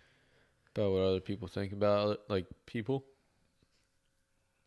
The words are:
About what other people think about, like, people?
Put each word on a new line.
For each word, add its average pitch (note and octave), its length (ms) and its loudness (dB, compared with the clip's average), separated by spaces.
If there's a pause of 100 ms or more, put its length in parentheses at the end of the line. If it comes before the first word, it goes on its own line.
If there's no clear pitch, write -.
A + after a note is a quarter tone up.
(760)
About G2+ 180 0
what F#2+ 100 4
other F#2+ 180 2
people G2 280 -8
think G2 240 -6
about, G#2 560 2
like, F#2+ 180 0 (200)
people? C3+ 380 -4 (1600)